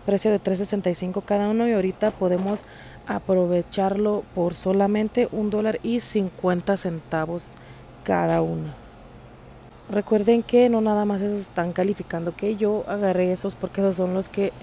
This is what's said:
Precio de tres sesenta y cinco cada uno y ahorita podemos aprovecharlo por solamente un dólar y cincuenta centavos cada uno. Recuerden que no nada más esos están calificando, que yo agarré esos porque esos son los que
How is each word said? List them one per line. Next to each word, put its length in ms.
Precio 240
de 80
tres 180
sesenta 320
y 60
cinco 260
cada 280
uno 180
y 60
ahorita 380
podemos 540
aprovecharlo 1160
por 180
solamente 800
un 180
dólar 320
y 200
cincuenta 760
centavos 800
cada 380
uno. 260
Recuerden 540
que 240
no 140
nada 240
más 160
esos 180
están 320
calificando, 640
que 220
yo 280
agarré 460
esos 240
porque 240
esos 160
son 180
los 140
que 240